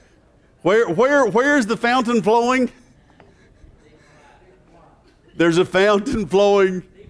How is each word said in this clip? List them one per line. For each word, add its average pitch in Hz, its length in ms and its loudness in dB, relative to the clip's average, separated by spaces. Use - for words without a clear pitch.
Where, 214 280 0
where, 262 360 2
where 254 320 0
is 247 80 0
the 214 100 -4
fountain 240 460 -2
flowing? 240 500 0
There's 165 220 0
a 185 80 2
fountain 202 640 -2
flowing 196 560 0